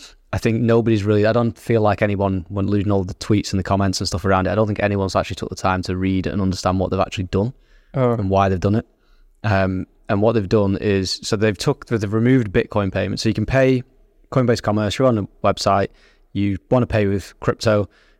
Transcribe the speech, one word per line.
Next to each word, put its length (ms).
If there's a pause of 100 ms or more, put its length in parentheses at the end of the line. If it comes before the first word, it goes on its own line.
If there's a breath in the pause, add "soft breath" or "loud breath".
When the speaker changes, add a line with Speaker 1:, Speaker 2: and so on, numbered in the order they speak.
(340 loud breath)
Speaker 1:
I 40
think 240
nobody's 420
really, 220
I 80
don't 240
feel 240
like 200
anyone, 480
when 180
losing 240
all 120
the 120
tweets 360
and 80
the 40
comments 360
and 80
stuff 180
around 220
it, 40
I 40
don't 120
think 140
anyone's 340
actually 200
took 140
the 60
time 280
to 140
read 300
and 140
understand 380
what 120
they've 80
actually 260
done 280 (400)
Speaker 2:
Oh. 200
Speaker 1:
and 160
why 200
they've 100
done 160
it. 120 (560)
Um, 420 (240)
and 120
what 120
they've 160
done 280
is, 460
so 120
they've 220
took, 300
they've 260
removed 380
Bitcoin 400
payments. 320
So 60
you 60
can 100
pay 380 (480)
Coinbase 300
Commerce, 360
you're 100
on 120
a 80 (160)
website, 460 (440 soft breath)
you 240 (140)
wanna 160
pay 180
with 360
crypto, 460 (320 soft breath)